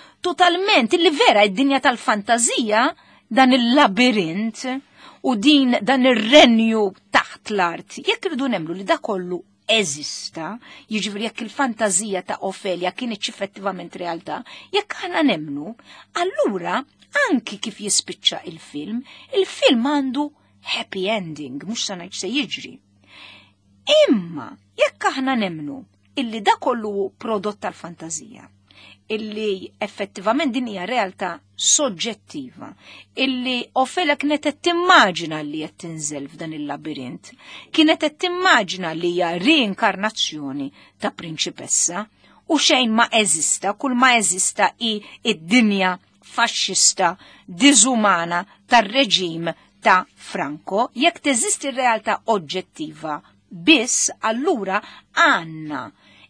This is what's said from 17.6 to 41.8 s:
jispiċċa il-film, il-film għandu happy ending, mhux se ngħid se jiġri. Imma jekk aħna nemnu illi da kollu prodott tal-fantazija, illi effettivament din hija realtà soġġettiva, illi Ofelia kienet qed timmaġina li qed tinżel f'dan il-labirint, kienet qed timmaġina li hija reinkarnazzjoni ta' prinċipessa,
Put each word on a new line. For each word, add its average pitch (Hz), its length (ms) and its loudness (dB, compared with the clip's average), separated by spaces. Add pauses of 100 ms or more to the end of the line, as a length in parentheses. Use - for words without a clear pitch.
jispiċċa - 680 -4
il-film, 170 560 -10 (360)
il-film 320 500 2
għandu 285 400 0 (360)
happy 196 460 -6
ending, 160 540 -6
mhux 214 220 -6
se 190 120 -8
ngħid 175 200 -14
se 190 140 -6
jiġri. 214 420 -6 (1120)
Imma 202 600 2 (240)
jekk - 380 0
aħna 262 260 -2
nemnu 156 460 -6 (340)
illi 226 240 -4
da 427 180 2
kollu 214 520 -2
prodott 208 500 -6
tal-fantazija, 175 880 -12 (560)
illi 214 680 -4
effettivament 214 800 -4
din 254 140 -4
hija 185 200 -8
realtà 196 440 -4 (260)
soġġettiva, 190 1120 -4 (460)
illi 254 420 -2 (140)
Ofelia 285 440 0
kienet 294 300 -2
qed 294 160 -4
timmaġina 233 840 2
li 151 200 -8
qed - 140 -14
tinżel 147 520 -10
f'dan 160 260 -12
il-labirint, 147 800 -10 (340)
kienet 320 340 2
qed 302 160 -4
timmaġina 240 800 0
li 175 160 -2
hija 175 240 0
reinkarnazzjoni 190 1300 -2 (240)
ta' - 180 -6
prinċipessa, 170 960 -6 (440)